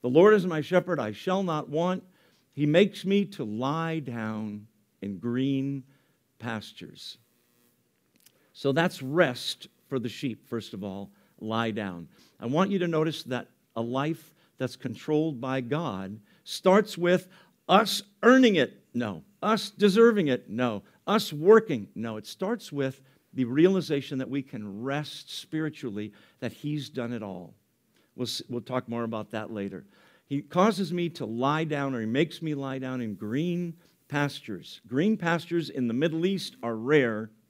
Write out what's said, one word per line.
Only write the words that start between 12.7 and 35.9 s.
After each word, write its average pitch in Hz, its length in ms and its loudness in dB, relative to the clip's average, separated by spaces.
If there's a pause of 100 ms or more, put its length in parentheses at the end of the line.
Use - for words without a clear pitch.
you 196 80 0
to 175 80 0
notice 156 360 0
that 120 280 -6 (240)
a 113 60 -4
life 135 520 -4 (240)
that's 127 200 -4
controlled 151 640 -2
by 131 180 -2
God 113 600 -6 (240)
starts 202 520 4
with 175 300 2 (400)
us 190 340 6 (220)
earning 247 320 10
it. 131 260 2 (120)
No. 104 320 -4 (160)
Us 214 300 0
deserving 208 580 6
it. - 200 0
No. 110 340 -2 (220)
Us 202 280 0
working. 165 600 6
No. 110 200 -6
It 110 100 -12
starts - 460 -6
with 139 300 -4 (320)
the 131 100 0
realization 143 760 2
that 127 100 -6
we 135 120 -4
can 104 400 -10
rest 139 480 -8
spiritually, 127 840 -8 (260)
that 117 140 -8
he's 147 340 -6
done 120 240 -8
it 117 100 -8
all. 95 360 -12 (580)
We'll 123 120 -6
s-, - 200 -8
we'll 120 140 -6
talk 127 260 -6
more 117 160 -4
about 113 280 -6
that 110 200 -8
later. 98 340 -8 (400)
"He 143 160 -4
causes 180 520 0
me 175 160 -2
to 156 160 -8
lie 135 400 0
down," 139 280 -4
or 120 60 -4
he 110 60 -4
makes 131 360 0
me 156 120 -4
lie 135 260 -6
down 131 220 -6
in 107 140 -4
green 170 600 -4 (320)
pastures. 143 800 -6
Green 165 300 2
pastures 170 520 -2
in 123 200 -2
the 113 40 -2